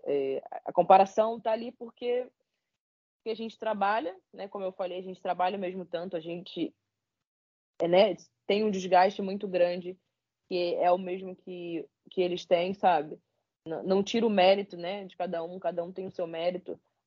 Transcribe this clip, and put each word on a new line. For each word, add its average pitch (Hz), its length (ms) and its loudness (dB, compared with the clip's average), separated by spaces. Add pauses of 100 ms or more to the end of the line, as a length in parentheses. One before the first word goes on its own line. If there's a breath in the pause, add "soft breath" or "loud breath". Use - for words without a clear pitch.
E 135 360 -2 (220)
a - 80 -8
comparação 196 640 6
tá 226 140 -2
ali 233 200 -6
porque, 240 540 -6 (920)
porque - 120 -10
a 220 60 -4
gente 226 220 -10
trabalha, 214 580 -2 (160)
né? 196 160 -12
Como 196 160 -8
eu 185 80 -4
falei, 180 260 -6
a 190 40 -10
gente 185 180 -14
trabalha 180 380 -2
o - 20 -6
mesmo 185 240 -6
tanto, 175 320 -8
a 165 40 -4
gente, 170 520 -6 (1080)
é, 175 60 2
né, 180 300 6 (300)
tem 202 180 2
um 214 60 2
desgaste 185 500 4
muito 196 260 -6
grande, 180 500 0 (520)
que 175 280 -2
é 175 140 4
o 180 60 6
mesmo 185 400 -8
que, 175 480 -10 (260)
que 185 120 0
eles 180 240 -2
têm, 180 280 2
sabe? 165 440 0 (480)
N-, 156 160 -8
não 190 200 2
tira 226 240 0
o 226 40 2
mérito, 196 460 4
né, 185 280 -8
de 185 120 -18
cada 175 260 -6
um, 175 160 -10
cada 170 260 -4
um 180 80 -12
tem 190 140 -10
o 185 60 -12
seu 175 140 -6
mérito, 170 540 -6 (260)